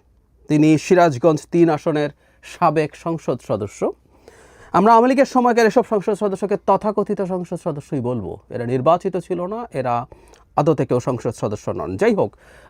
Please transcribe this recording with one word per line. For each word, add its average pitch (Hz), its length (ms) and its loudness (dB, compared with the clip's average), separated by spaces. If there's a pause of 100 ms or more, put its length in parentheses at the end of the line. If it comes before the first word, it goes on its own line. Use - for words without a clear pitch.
(480)
তিনি 151 300 4
সিরাজগঞ্জ 160 760 2
তিন 170 180 4
আসনের 151 400 -2 (340)
সাবেক 156 520 -2
সংসদ 165 520 -6
সদস্য। 110 440 -4 (800)
আমরা 196 200 4
আওয়ামী 233 180 6
লীগের 269 160 2
সময়কার 240 400 2
এসব 220 240 2
সংসদ 214 240 -2
সদস্যকে 196 440 -4
তথাকথিত 202 640 -2
সংসদ 180 420 -6
সদস্যই 147 360 -6
বলবো। 110 380 -6 (120)
এরা 117 160 -8
নির্বাচিত 160 520 0
ছিল 175 280 -6
না, 226 280 -10
এরা 123 320 -4 (500)
আদতে 147 300 0
কেউ 123 140 0
সংসদ 127 320 -4
সদস্য 107 380 -6
নন। 92 280 -8
যাই 220 180 2
হোক, 117 200 -2 (340)